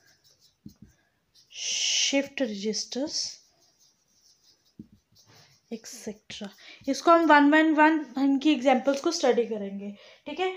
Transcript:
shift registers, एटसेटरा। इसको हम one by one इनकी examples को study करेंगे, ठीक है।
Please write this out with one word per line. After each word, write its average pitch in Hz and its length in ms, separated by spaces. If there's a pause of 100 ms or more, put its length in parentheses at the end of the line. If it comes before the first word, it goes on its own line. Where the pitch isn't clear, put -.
(1500)
shift - 920
registers, 214 760 (2500)
एटसेटरा। - 760 (400)
इसको 277 220
हम 339 180
one 294 240
by 311 80 (160)
one 311 220 (200)
इनकी 277 340
examples 269 480
को 339 120
study 240 340
करेंगे, 202 440 (360)
ठीक 294 140
है। 370 160